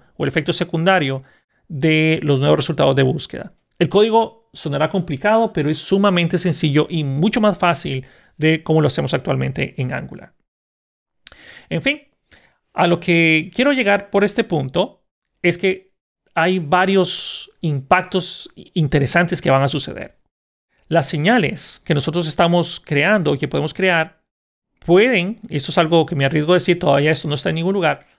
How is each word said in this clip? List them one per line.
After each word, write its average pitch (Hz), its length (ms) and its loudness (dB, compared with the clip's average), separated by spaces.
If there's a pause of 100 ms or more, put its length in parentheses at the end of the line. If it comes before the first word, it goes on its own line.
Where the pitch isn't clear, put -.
(180)
o - 60 -4
el 139 40 -2
efecto 151 260 -2
secundario 160 680 0 (440)
de 156 560 2
los 143 160 2
nuevos 151 180 2
resultados 143 380 0
de 135 80 4
búsqueda. - 500 -4 (260)
El 170 100 0
código 220 640 2
sonará 147 360 -2
complicado, 208 640 0
pero 147 160 -2
es 156 80 -2
sumamente 190 600 0
sencillo 151 520 0
y 160 140 -4
mucho 147 380 0
más 208 160 2
fácil 139 480 -2 (320)
de 160 260 2
cómo 160 180 2
lo 147 60 2
hacemos 139 260 -2
actualmente 135 640 -4
en 131 160 -6
Angular. - 400 -12 (1400)
En 160 120 -4
fin, 285 200 -4 (720)
a - 120 2
lo 170 140 2
que 165 560 2
quiero 262 160 2
llegar 294 400 0
por 202 120 2
este 208 200 0
punto 170 640 -4 (360)
es 175 160 0
que 185 380 -4 (400)
hay 185 240 2
varios 180 880 0 (120)
impactos 175 920 -2 (220)
interesantes 151 680 0
que - 80 -2
van 135 140 4
a 139 40 0
suceder. - 520 -8 (680)
Las 160 200 0
señales 175 800 0
que 160 100 0
nosotros 160 320 -2
estamos 170 580 0
creando 156 480 0
y 139 40 -2
que 139 100 -4
podemos 147 260 -4
crear 170 480 -2 (640)
pueden, 196 540 2 (100)
y - 60 -8
esto 139 160 -4
es - 60 0
algo 165 280 4
que 175 100 -6
me 139 100 0
arriesgo 151 280 2
a 185 40 4
decir, 175 200 0
todavía 147 340 2
esto 156 160 -4
no 147 80 -2
está - 140 -4
en 160 60 -2
ningún 170 180 -2
lugar, 165 320 -2 (140)